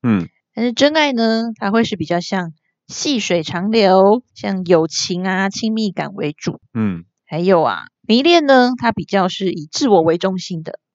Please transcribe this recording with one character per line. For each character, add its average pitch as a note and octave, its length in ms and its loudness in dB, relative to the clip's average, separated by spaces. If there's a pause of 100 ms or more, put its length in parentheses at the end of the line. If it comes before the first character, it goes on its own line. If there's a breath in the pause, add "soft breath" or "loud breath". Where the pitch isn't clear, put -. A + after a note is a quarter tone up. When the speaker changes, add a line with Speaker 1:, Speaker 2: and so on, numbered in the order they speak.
Speaker 1:
嗯。 G2+ 260 0 (240)
Speaker 2:
但 A3 100 -4
是 B3 100 0
真 C#4+ 220 2
爱 D4 160 2
呢， A3+ 340 0 (100)
它 G3+ 160 -4
会 A3+ 120 2
是 A3 120 -4
比 E3 100 -6
较 F3 160 -2
像 F3 320 -6 (340)
细 C#4 320 -4
水 F3 220 0
长 F#3 300 -4
流， G3+ 500 4 (140)
像 F#3+ 300 -6
友 E3 220 4
情 F3+ 380 -6
啊、 F#3+ 240 -2
亲 A3 240 -4
密 A3 180 -2
感 F3 220 -8
为 D#3+ 200 -6
主。 - 280 -8 (140)
Speaker 1:
嗯。 F#2+ 300 -4 (200)
Speaker 2:
还 D#3 140 -8
有 F3 240 4
啊， F#2+ 240 -4 (200)
迷 A#3 140 4
恋 E4+ 240 4
呢， B3+ 320 4
它 A#3 140 0
比 G3 140 -8
较 F#3+ 220 0
是 F#3 240 -4
以 D3+ 200 -10
自 C#4+ 180 -2
我 F#3 140 6
为 E3 160 2
中 F#3+ 180 -4
心 F3 240 -8
的。 - 180 -14 (160)